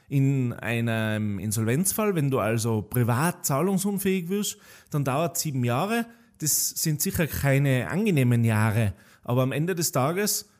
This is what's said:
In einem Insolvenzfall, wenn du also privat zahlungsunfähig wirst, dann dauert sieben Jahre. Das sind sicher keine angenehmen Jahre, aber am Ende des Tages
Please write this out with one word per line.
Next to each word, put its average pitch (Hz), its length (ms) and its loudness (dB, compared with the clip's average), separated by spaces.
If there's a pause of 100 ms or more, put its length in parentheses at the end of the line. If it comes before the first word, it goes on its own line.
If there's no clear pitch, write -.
In 135 420 2
einem 110 880 -2
Insolvenzfall, 117 760 0
wenn 143 140 0
du 131 100 2
also 110 420 0
privat 123 640 0
zahlungsunfähig 190 840 0
wirst, 202 300 -4 (320)
dann 147 160 -2
dauert 160 320 -2
sieben 135 260 -2
Jahre. 190 420 0 (340)
Das - 320 0
sind 151 300 -2
sicher 185 260 0
keine 135 600 2
angenehmen 131 540 2
Jahre, 110 500 2 (300)
aber 123 200 0
am 131 100 -2
Ende 165 220 -2
des 165 180 -2
Tages 175 560 -2 (100)